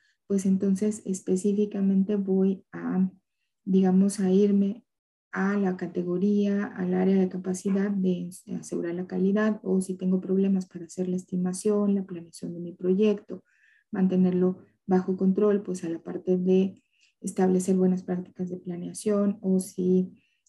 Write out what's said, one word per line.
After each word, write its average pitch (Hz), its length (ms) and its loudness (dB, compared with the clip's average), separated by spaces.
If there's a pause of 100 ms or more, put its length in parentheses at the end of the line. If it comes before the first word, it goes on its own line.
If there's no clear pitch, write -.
(260)
pues 196 200 -2
entonces 196 600 0
específicamente 196 1080 0
voy 190 560 0
a, 180 400 -2 (540)
digamos, 190 560 4
a 185 100 2
irme 202 540 2 (480)
a 196 240 -2
la 185 180 0
categoría, 202 880 0
al 180 280 -4
área 190 260 4
de 185 80 4
capacidad 196 640 -2
de 180 380 -2 (280)
asegurar 170 380 -6
la 185 100 -6
calidad, 202 580 0
o 190 180 0
si 185 140 -6
tengo 185 260 -2
problemas 190 440 0
para 170 200 -16
hacer 185 240 -6
la 180 80 -2
estimación, 190 760 -2
la 196 120 -2
planeación 170 480 -12
de 175 80 -10
mi 175 100 -10
proyecto, 190 720 0 (480)
mantenerlo 185 680 2 (280)
bajo 185 300 2
control, 202 440 2
pues 185 220 -8
a 165 60 -6
la 165 120 -6
parte 180 360 -2
de 185 440 2 (380)
establecer 185 560 2
buenas 185 260 2
prácticas 180 480 -8
de 180 80 -8
planeación, 190 840 -4
o 190 180 2
si 185 540 0 (360)